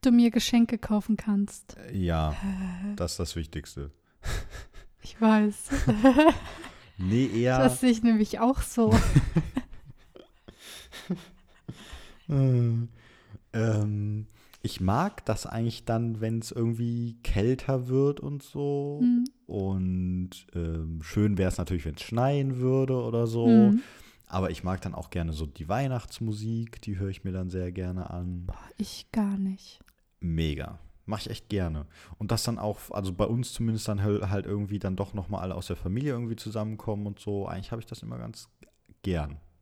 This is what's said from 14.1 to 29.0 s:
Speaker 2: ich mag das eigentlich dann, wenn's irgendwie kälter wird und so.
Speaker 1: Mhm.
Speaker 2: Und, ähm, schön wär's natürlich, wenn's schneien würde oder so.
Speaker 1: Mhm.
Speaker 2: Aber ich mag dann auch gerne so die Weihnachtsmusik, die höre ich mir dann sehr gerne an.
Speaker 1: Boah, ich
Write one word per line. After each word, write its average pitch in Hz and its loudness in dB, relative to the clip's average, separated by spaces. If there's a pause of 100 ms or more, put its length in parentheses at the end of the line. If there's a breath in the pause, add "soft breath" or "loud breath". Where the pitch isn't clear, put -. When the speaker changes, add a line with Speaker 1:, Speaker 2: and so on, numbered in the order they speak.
Speaker 2:
ich - -4
mag 127 0
das - -2
eigentlich 113 -4
dann, 113 0
wenn's 113 -2
irgendwie 117 -2
kälter 127 2
wird 139 2
und 143 -8
so. 143 -4
Speaker 1:
Mhm. 240 4 (220)
Speaker 2:
Und, 92 0 (240)
ähm, 82 -4
schön 104 2
wär's 95 2
natürlich, 90 -2
wenn's 76 -8
schneien 135 0
würde 131 2
oder 117 0
so. 117 2
Speaker 1:
Mhm. 214 10 (460 loud breath)
Speaker 2:
Aber 92 -2
ich 85 -8
mag 92 -2
dann 95 -8
auch - -10
gerne 82 -2
so 78 -4
die 76 -12
Weihnachtsmusik, 113 -4
die 101 -6
höre 95 -2
ich 95 -10
mir 95 -4
dann 92 -4
sehr 90 -4
gerne 92 -6
an. 90 -6
Speaker 1:
Boah, - -8 (180)
ich - -10